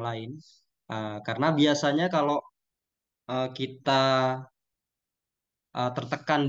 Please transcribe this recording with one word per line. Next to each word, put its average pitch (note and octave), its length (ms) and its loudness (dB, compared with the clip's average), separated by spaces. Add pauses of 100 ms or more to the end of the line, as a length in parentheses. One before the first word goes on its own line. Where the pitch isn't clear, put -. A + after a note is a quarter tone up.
lain, A2+ 220 -8 (640)
eh, G#2+ 240 -6 (100)
karena A#2+ 200 0 (120)
biasanya D3 460 2 (100)
kalau, D3 220 2 (920)
eh, B2+ 260 -2
kita, C3 460 2 (1800)
eh, B2 180 -2
tertekan C#3+ 520 -2